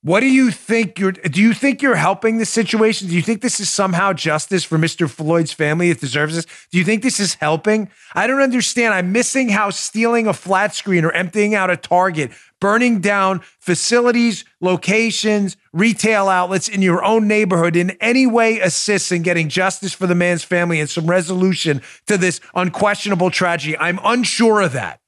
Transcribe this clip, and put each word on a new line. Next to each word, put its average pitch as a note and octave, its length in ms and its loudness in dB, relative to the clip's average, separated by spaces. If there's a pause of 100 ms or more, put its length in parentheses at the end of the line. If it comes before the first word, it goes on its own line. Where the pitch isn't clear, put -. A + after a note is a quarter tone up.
What F#3 160 2
do B3+ 60 0
you C4 260 4
think A3 480 -4
you're, F#3+ 140 0
do F3 280 -2
you A3+ 120 4
think C#4 280 -2
you're C4 140 2
helping G3 420 0
the A3+ 80 -2
situation? A3 640 0
Do E3+ 80 -2
you E3+ 60 2
think G#3+ 200 -2
this A#3+ 200 -4
is F#3 80 -4
somehow F#3+ 420 0
justice D#3+ 540 -2
for D#3+ 120 -2
Mister D#3+ 300 0
Floyd's D#3+ 460 -2
family E3 400 0
that - 80 -4
deserves D3 340 -2
this? E3+ 100 -4 (240)
Do E3+ 80 -2
you F3+ 60 2
think G#3+ 200 0
this B3 180 -2
is F#3+ 140 -2
helping? G3 540 -2 (240)
I G3 140 0
don't C4+ 140 0
understand. A#3+ 520 0
I'm F#3 200 -2
missing B3 340 0
how G3+ 220 0
stealing A3+ 580 -2
a G3 60 0
flat F#3+ 420 -2
screen F3+ 300 0
or E3 80 0
emptying G#3 420 0
out F#3+ 140 0
a F3 80 0
Target, F3 540 0 (280)
burning A3+ 400 2
down F#3+ 400 0 (200)
facilities, A#3 840 0 (160)
locations, G#3 960 0 (160)
retail G#3 560 2
outlets F#3 400 0
in G3+ 140 -2
your F3+ 200 2
own A3 240 2
neighborhood F3+ 520 2
in F3+ 140 0 (100)
any B3+ 260 2
way A3+ 320 2
assists F#3 500 -2
in F3 120 -2
getting E3+ 260 0
justice F#3 460 -4
for F#3 120 -6
the F3+ 100 2
man's F3 280 0
family F3 380 0
and D3 80 -4
some D#3+ 180 -4
resolution F3+ 720 0 (260)
to G#3 100 0
this F3+ 240 -2 (140)
unquestionable F#3 760 0
tragedy. D#3 460 -2
I'm F3 260 -2
unsure A3 560 2
of E3 140 0
that. G2 340 -8